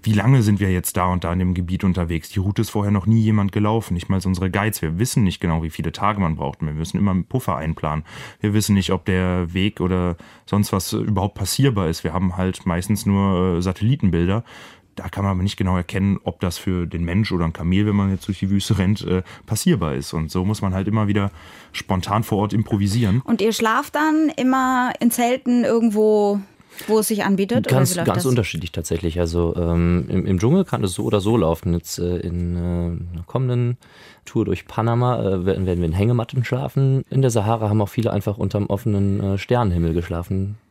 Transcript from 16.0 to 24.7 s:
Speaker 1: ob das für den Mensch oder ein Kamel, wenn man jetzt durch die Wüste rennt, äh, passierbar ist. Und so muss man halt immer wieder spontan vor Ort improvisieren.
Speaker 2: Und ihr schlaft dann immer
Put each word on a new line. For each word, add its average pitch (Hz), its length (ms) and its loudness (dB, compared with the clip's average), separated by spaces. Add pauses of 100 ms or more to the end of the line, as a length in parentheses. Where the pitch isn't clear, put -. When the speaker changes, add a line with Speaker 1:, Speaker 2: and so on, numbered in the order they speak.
Speaker 1:
ob - 160 -6
das 90 180 -2
für 90 300 -2
den 87 160 -4
Mensch 92 300 0
oder 85 100 0
ein 82 80 0
Kamel, 92 340 0
wenn 104 120 2
man 98 140 2
jetzt 95 180 -4
durch 98 100 -4
die 95 100 -2
Wüste 98 280 0
rennt, 98 280 2
äh, 90 180 -2 (220)
passierbar 110 480 0
ist. 69 200 -6
Und 80 180 -4
so 92 140 -2
muss 107 160 -2
man 95 120 -2
halt 95 140 -2
immer 104 220 0
wieder 101 220 -2 (420)
spontan - 500 -2
vor 107 140 -2
Ort 104 160 0
improvisieren. 104 720 0
Speaker 2:
Und 226 160 0
ihr 220 100 2
schlaft 226 440 -2
dann 311 420 2
immer 254 640 0